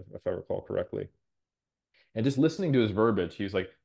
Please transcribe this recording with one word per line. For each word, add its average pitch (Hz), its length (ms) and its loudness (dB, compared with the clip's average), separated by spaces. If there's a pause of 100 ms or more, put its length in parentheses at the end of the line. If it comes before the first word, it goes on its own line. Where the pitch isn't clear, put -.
(140)
if - 100 -16
I - 60 -2
recall 92 320 -6
correctly. - 460 -6 (1080)
And 113 100 -2
just 127 140 0
listening 160 360 2
to 131 40 6
his 110 140 4
verbiage, 98 420 2
he - 80 -6
was 98 120 -6
like, 95 160 -2 (140)